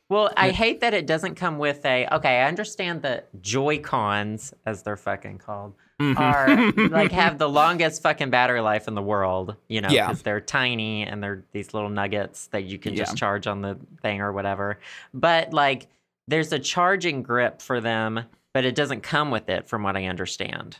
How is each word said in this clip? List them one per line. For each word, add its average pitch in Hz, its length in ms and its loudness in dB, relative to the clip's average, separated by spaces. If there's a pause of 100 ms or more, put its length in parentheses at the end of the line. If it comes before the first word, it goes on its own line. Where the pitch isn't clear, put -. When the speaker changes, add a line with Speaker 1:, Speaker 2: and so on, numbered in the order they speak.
Speaker 1:
Well, 208 300 2
I 190 100 6
Speaker 2:
Yeah. 190 60 4
Speaker 1:
hate 226 280 0
that 240 120 2
it 170 140 0
doesn't 160 260 0
come 165 240 -4
with 147 260 -2
a, 127 300 2
okay, 135 280 4
I 135 60 4
understand 175 540 -4
that 131 280 -6 (120)
Joy-Cons, 107 1120 -2 (140)
as 104 160 -8
they're 104 140 -6
fucking 98 420 -8
called, 101 340 -12 (260)
Speaker 2:
Mm-hmm. 143 180 2
Speaker 1:
are, 147 720 4
Speaker 2:
<laughs> - 20 -
Speaker 1:
like, 160 220 2
have 170 280 4
the 151 100 2
longest 160 540 2
fucking 151 260 2
battery 123 320 4
life 107 260 0
in 110 80 -6
the 101 60 -4
world, 98 540 0 (120)
you 110 140 -2
know, 98 80 -2
Speaker 2:
Yeah. 107 180 4
Speaker 1:
'cause - 140 -4
they're 107 180 -2
tiny 110 680 -2
and 104 160 -8
they're 101 300 -6
these 101 220 -8
little 104 160 -4
nuggets 101 640 -4
that 101 100 -2
you 95 160 -10
can 98 160 -6
just 101 180 -2
Speaker 2:
Yeah. - 20 -4
Speaker 1:
charge 101 320 -2
on 101 140 -4
the 98 160 -6 (240)
thing 101 200 -2
or 101 100 -2
whatever. 98 480 -4 (340)
But, 165 400 2
like, 139 340 2 (400)
there's 156 260 0
a 147 60 0
charging 175 640 0
grip 120 400 0
for 123 200 -2
them, 110 400 -2 (320)
but 131 100 0
it 127 120 0
doesn't 139 260 -2
come 151 280 -2
with 113 200 -4
it, 90 180 -2
from 107 160 -4
what 98 140 -2
I 95 80 -4
understand. 90 760 -8